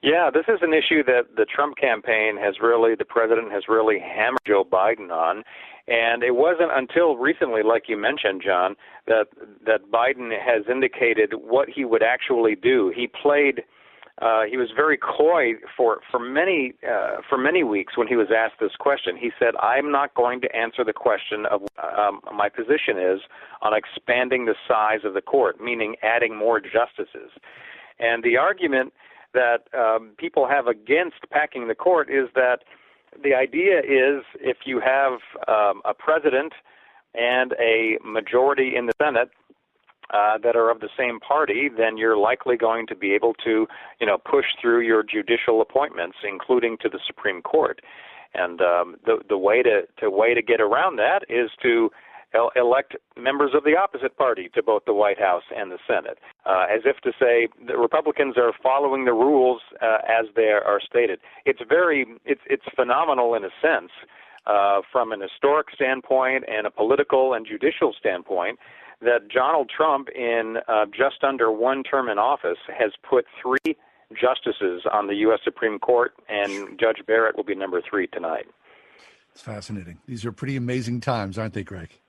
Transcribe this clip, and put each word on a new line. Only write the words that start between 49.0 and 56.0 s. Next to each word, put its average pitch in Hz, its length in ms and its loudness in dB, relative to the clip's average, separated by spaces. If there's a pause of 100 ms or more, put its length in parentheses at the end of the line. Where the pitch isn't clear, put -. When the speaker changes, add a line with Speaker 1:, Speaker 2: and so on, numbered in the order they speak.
Speaker 1:
the, 110 240 0
the 104 100 0
way 104 240 2
to, 107 200 2 (160)
to 107 120 -2
way 107 220 2
to 120 100 0
get 113 180 0
around 131 360 0
that 151 320 0
is 117 220 -2 (120)
to 117 280 2 (440)
el-, 117 220 2
elect 123 400 0 (200)
members 135 380 -2
of 143 100 2
the 151 120 4
opposite 135 400 -4
party 101 380 -2
to 117 80 0
both 107 240 0
the 110 80 0
White 101 240 2
House 92 240 0 (120)
and 98 160 -10
the 90 160 -12
Senate, - 320 -4 (280)